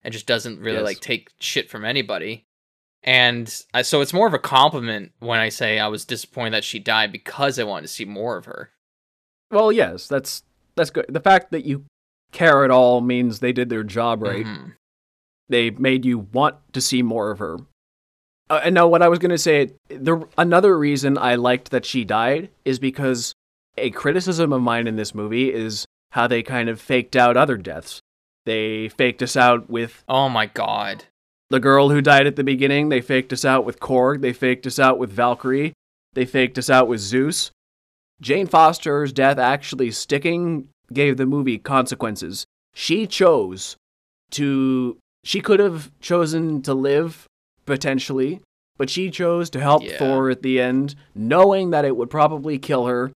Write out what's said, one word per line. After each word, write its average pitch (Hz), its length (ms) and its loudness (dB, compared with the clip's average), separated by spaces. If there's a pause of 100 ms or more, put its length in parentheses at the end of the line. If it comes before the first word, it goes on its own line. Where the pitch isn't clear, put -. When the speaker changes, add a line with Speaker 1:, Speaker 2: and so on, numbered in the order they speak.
Speaker 1:
and 113 80 -12
just 110 140 -12
doesn't 113 340 -4
really, 110 180 -6
Speaker 2:
Yes. 107 80 -4
Speaker 1:
like, 98 140 -8
take - 300 -8 (100)
shit - 300 -4
from 107 140 -14
anybody. 110 600 -6 (600)
And 120 480 2 (220)
I, 127 80 0
so 147 180 0
it's 139 120 -2
more 202 160 2
of 165 60 0
a 131 40 -2
compliment 120 800 0
when 117 220 -2
I 110 80 0
say 110 320 -2
I 107 80 0
was 107 160 -8
disappointed 113 500 -8
that 104 100 -4
she - 140 -10
died 110 340 0
because 135 460 -6
I 117 60 -4
wanted 95 180 -8
to 80 100 -16
see 113 120 -12
more 104 320 -8
of 87 100 -14
her. - 240 -18 (800)
Speaker 2:
Well, 214 220 4
yes, 95 360 -2
that's, - 340 -6 (340)
that's 156 140 0
good. - 180 -4
The 151 120 -6
fact 190 300 4
that 160 140 -6
you 139 200 -6 (460)
care 143 340 4
at 131 60 2
all 123 300 6
means 123 400 -2
they 123 120 0
did 123 160 -2
their 110 140 -4
job 113 400 -4
right. 101 240 -4
Speaker 1:
Mm-hmm. 101 240 -14 (760)
Speaker 2:
They 117 220 0
made 131 340 0
you 123 140 0 (140)
want 147 240 0 (160)
to 131 80 -6
see 123 220 0
more 110 300 -2
of 98 80 -10
her. 85 180 -8 (920)
Uh, 151 140 4
and 175 100 2
now 170 120 8
what 170 160 6
I 175 60 8
was 170 100 4
gonna 175 200 0
say, 147 340 2 (160)
the, 151 380 -2 (120)
another 175 400 4
reason 143 400 0
I 123 180 0
liked 123 340 -2
that 123 140 -2
she 123 200 -4
died 120 460 -2 (140)
is 131 140 -2
because 131 540 -4 (440)
a 127 140 -4
criticism 165 640 -2
of 127 100 0
mine 117 240 -2
in 110 100 -4
this 107 180 -8
movie 110 380 -2
is 110 320 -6 (280)
how 120 140 0
they 117 160 0
kind 120 260 -4
of 113 120 -8
faked 127 360 -2
out 123 200 4
other 135 200 2
deaths. 87 440 -14 (440)
They 110 460 -4
faked 127 320 0
us 123 140 -4
out 123 340 4
with 117 380 -6
Speaker 1:
Oh 135 200 2
my 113 180 0
God. 104 580 -6 (460)
Speaker 2:
the 131 100 4
girl 139 300 6
who 147 100 4
died 143 260 6
at 143 100 -2
the 147 80 -2
beginning. 139 440 0
They 131 120 2
faked 131 320 -2
us 127 120 -6
out 131 200 2
with 113 140 -6
Korg. 131 440 0
They 123 100 -2
faked 127 340 -2
us 127 120 -6
out 131 200 4
with 117 140 -6
Valkyrie. 127 600 0 (420)
They 127 100 0
faked 127 340 -2
us 123 120 -6
out 131 180 6
with 113 120 -2
Zeus. 127 500 -2 (720)
Jane 160 260 -2
Foster's 156 680 2
death 135 260 2
actually 131 540 0
sticking 165 760 -4 (240)
gave 139 260 2
the 131 80 0
movie 135 320 -2
consequences. 117 840 -4 (300)
She 202 320 -2
chose 107 720 0 (560)
to, 135 640 0 (280)
she 202 160 -4
could 202 200 2
have 165 300 -2 (100)
chosen 160 640 -2
to 139 120 -4
live, 143 520 -2 (400)
potentially, 135 760 -4 (360)
but 135 140 -4
she 185 200 -4
chose 170 400 -2
to 131 100 -6
help 147 220 4
Speaker 1:
Yeah. - 160 -12
Speaker 2:
Thor 135 320 2
at 127 120 -4
the 131 180 2
end, 135 340 0 (200)
knowing 180 560 4
that 147 140 0
it 135 120 0
would 120 140 -4
probably 151 480 0
kill 131 280 0
her. 123 300 -2